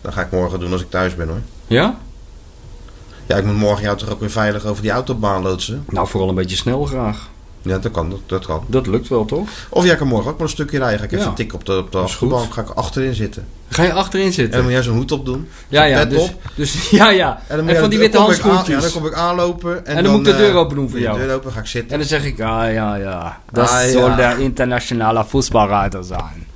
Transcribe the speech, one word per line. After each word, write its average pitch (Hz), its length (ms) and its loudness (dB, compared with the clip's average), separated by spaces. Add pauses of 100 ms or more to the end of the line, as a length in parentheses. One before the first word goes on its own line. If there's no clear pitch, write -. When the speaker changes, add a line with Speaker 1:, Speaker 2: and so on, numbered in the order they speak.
Speaker 1:
Dat 101 120 -10
ga - 100 -6
ik 90 80 -6
morgen 90 300 -2
doen 87 120 -4
als 92 80 -2
ik 87 100 -10
thuis 90 240 -2
ben, 85 140 -6
hoor. 85 120 -6 (260)
Speaker 2:
Ja? 180 300 2 (1300)
Speaker 1:
Ja, - 100 0
ik 98 80 0
moet 104 120 0
morgen 104 280 2
jou 101 140 -2
toch 104 120 -8
ook 101 100 -6
weer 104 100 -4
veilig 104 340 0
over 104 180 -4
die 107 80 -2
autobaan 107 520 -2
loodsen? 95 480 -4
Speaker 2:
Nou, 92 180 -2
vooral 95 200 -2
een 95 60 0
beetje 92 220 -2
snel 131 280 -2
graag. 127 460 -4 (340)
Speaker 1:
Ja, 95 140 -2
dat 110 140 -4
kan, 85 180 -2
dat, 98 160 -8
dat 92 200 -4
kan. - 200 -4
Speaker 2:
Dat 127 200 0
lukt 113 220 -2
wel, 135 160 2
toch? 208 240 -4 (200)
Speaker 1:
Of - 160 2
jij 175 120 6
kan 147 100 -2
morgen 117 240 0
ook 156 80 -8
wel 160 80 -4
een 143 60 -4
stukje 147 260 -4
rijden. 120 200 0
Ga 104 60 -6
ik - 80 -6
even 196 120 0
Speaker 2:
Ja. - 80 -2
Speaker 1:
tikken - 260 -6
op - 80 -12
de, 98 120 0
op 92 140 -6
de 95 60 -2
Speaker 2:
Dat 90 100 0
is - 60 -4
goed. 135 180 0
Speaker 1:
achterbank. 117 220 -2 (120)
Ga - 60 -12
ik - 60 -6
achterin 131 360 -2
zitten. 107 320 -6 (220)
Speaker 2:
Ga - 140 0
je 180 100 4
achterin 190 400 0
zitten? 139 120 0
Speaker 1:
En 113 80 -2
dan 123 100 2
moet 123 100 2
jij 127 100 2
zo'n 120 140 0
hoed 123 160 0
op 139 120 -4
doen. 131 240 -6 (200)
Speaker 2:
Ja, 147 120 4
Speaker 1:
Zo'n 151 100 6
Speaker 2:
ja, 135 100 6
Speaker 1:
pet 123 100 4
Speaker 2:
dus, 143 120 4
Speaker 1:
op. 180 180 -2 (140)
Speaker 2:
dus, 151 360 -2
<laughs> - 0 -
ja, 208 200 8
ja. 170 380 2
Speaker 1:
En 151 80 -4
dan - 20 0
moet 160 80 -2
Speaker 2:
En 165 60 4
Speaker 1:
jij 165 80 4
Speaker 2:
van 156 100 4
die 214 80 2
Speaker 1:
dan 214 100 6
Speaker 2:
witte 214 160 2
Speaker 1:
kom 214 60 6
ik 170 120 4
aan, 208 80 4
Speaker 2:
handschoentjes. 170 260 2
Speaker 1:
ja, 160 160 0
dan 165 100 -4
kom 156 80 -4
ik 156 80 -8
aanlopen. 175 680 -2
En 147 100 -2
Speaker 2:
En 175 80 2
dan 202 80 4
moet 208 80 4
ik - 60 2
Speaker 1:
dan, 190 100 6
Speaker 2:
de 185 60 2
deur 208 120 8
Speaker 1:
eh, - 40 6
Speaker 2:
open 143 180 2
doen 143 120 -2
voor 117 100 -6
Speaker 1:
doe - 20 -2
je 120 60 0
Speaker 2:
jou. 107 140 -2
Speaker 1:
de 131 60 -2
deur 135 100 -2
open, 131 160 -8
ga 113 80 -6
ik 107 60 -8
zitten. 120 260 -6
Speaker 2:
En 147 60 -2
dan 147 100 -2
zeg 147 160 0
ik: 123 160 -4
"Ah, 113 320 0
ja, 107 220 0
ja. 95 460 -6 (120)
Dat 120 160 2
Speaker 1:
Ah, 123 160 4
Speaker 2:
zal 127 240 6
Speaker 1:
ja. 123 260 4
Speaker 2:
de 127 80 -2
internationale 120 840 0
voetbalrater 101 800 2
zijn." 90 520 -8